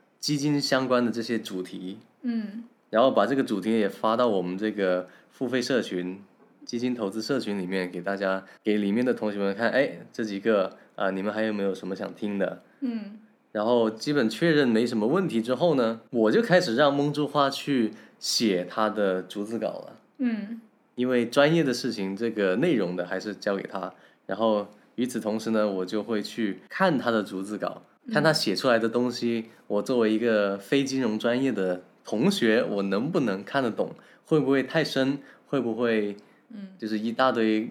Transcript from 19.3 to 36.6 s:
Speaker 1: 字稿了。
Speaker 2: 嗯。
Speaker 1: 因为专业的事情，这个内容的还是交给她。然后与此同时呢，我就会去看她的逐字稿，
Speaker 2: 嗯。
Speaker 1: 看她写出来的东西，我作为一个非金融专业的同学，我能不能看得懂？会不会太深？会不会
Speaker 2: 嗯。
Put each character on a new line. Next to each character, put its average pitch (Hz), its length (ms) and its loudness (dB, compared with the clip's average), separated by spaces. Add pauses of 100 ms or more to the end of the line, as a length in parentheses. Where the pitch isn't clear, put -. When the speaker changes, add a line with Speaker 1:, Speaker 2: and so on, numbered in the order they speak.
Speaker 1:
字 113 140 -6
稿 101 100 -2
了。 - 280 -12 (200)
Speaker 2:
嗯。 226 460 -4 (320)
Speaker 1:
因 123 160 -2
为 120 160 2
专 143 280 4
业 165 80 4
的 131 120 0
事 120 180 -4
情， 98 240 -4
这 117 140 -2
个 98 260 2
内 156 180 2
容 90 220 0
的 87 80 -2
还 92 160 -6
是 104 140 -8
交 101 200 -2
给 98 100 -4
她。 92 280 -8 (320)
然 98 140 -6
后 107 280 2 (280)
与 123 120 -2
此 120 140 -4
同 107 180 -2
时 110 120 -4
呢， 107 200 2
我 92 140 -2
就 104 180 -4
会 107 200 -4
去 104 380 -4 (100)
看 185 260 2
她 117 140 0
的 110 120 2
逐 98 200 -6
字 104 160 -8
稿， - 240 -8 (240)
Speaker 2:
嗯。 226 80 -6
Speaker 1:
看 151 100 2
她 160 80 4
写 104 240 0
出 135 120 0
来 117 100 6
的 113 100 0
东 123 240 0
西， 117 380 -4 (160)
我 101 160 0
作 131 160 0
为 110 120 4
一 110 80 2
个 107 380 2
非 139 260 0
金 135 200 -2
融 110 160 0
专 120 240 0
业 135 100 2
的 92 300 0 (220)
同 127 260 0
学， 117 340 4
我 101 200 -2
能 101 260 0
不 180 100 0
能 101 240 -2
看 139 180 -2
得 117 80 0
懂？ 98 240 -4 (300)
会 156 160 4
不 131 100 2
会 135 120 4
太 151 200 0
深？ 135 360 0 (280)
会 139 140 -2
不 113 140 -2
会 110 420 0 (340)
Speaker 2:
嗯。 - 180 -14 (100)